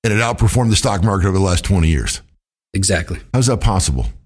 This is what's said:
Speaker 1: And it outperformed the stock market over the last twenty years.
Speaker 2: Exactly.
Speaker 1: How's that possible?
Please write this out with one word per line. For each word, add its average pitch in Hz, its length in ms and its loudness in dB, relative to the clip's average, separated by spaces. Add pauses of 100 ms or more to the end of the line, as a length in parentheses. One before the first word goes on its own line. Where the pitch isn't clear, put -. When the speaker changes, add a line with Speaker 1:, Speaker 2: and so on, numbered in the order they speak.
Speaker 1:
And 113 80 0
it 107 60 0
outperformed 117 540 0
the 104 40 2
stock 101 280 0
market 98 240 2
over 92 100 0
the 95 60 2
last 90 200 0
twenty 85 260 2
years. - 320 -2 (520)
Speaker 2:
Exactly. 92 460 -2 (140)
Speaker 1:
How's 123 140 2
that 123 140 0
possible? 73 460 0 (180)